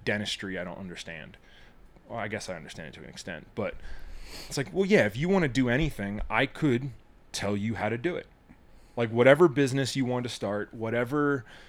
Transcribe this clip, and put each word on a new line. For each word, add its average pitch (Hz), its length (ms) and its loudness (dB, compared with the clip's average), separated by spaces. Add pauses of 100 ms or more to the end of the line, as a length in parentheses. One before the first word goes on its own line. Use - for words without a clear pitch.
dentistry 104 520 -4
I 87 60 -4
don't 90 160 -10
understand." 85 580 -14 (720)
Well, 117 80 -8
I 107 100 -4
guess 104 220 -8
I 92 60 -6
understand 78 340 -14
it 69 60 -16
to 80 80 -16
an 62 60 -16
extent, 78 360 -12 (100)
but 101 200 -4 (720)
it's - 100 -8
like, - 160 -2
"Well, 185 120 2
yeah, 180 200 6
if 104 100 -2
you 156 140 -2
wanna 185 180 4
do 123 220 2
anything, 117 600 -2
I 113 180 2
could 135 420 0 (420)
tell 101 240 -4
you 107 200 -2
how 101 140 -2
to 117 80 -2
do 165 180 -2
it." - 100 -8 (720)
Like, 120 140 0
whatever 135 360 10
business 135 480 2
you 139 100 0
want 123 180 -2
to 120 60 -6
start, 104 440 -4
whatever 123 720 0 (240)